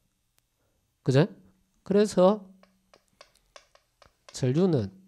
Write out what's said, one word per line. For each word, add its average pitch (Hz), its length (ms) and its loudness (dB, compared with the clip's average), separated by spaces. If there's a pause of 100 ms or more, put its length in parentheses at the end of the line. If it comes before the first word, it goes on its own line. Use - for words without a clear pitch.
(1040)
그죠? 139 240 2 (560)
그래서 202 640 0 (1800)
전류는 135 640 -2 (160)